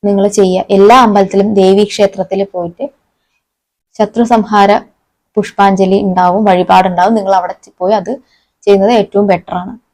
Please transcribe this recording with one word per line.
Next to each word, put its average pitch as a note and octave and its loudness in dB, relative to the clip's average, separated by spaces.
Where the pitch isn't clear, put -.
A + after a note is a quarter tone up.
നിങ്ങൾ G3+ 0
ചെയ്യുക. F#3+ 0
എല്ലാ G3+ 4
അമ്പലത്തിലും G3+ 0
ദേവീ G3 2
ക്ഷേത്രത്തിൽ G3 -4
പോയിട്ട് F3 -10
ശത്രു G#3+ -2
സംഹാര G#3+ 2
പുഷ്പാഞ്ജലി G3 0
ഉണ്ടാവും, F#3 0
വഴിപാടുണ്ടാവും. F#3 0
നിങ്ങൾ G3 -2
അവിടെ F3+ -4
പോയി F#3 -2
അത് G3 -4
ചെയ്യുന്നത് G3+ 2
ഏറ്റവും G3+ 0
ബെറ്റർ F#3 -4
ആണ്. F#3 -10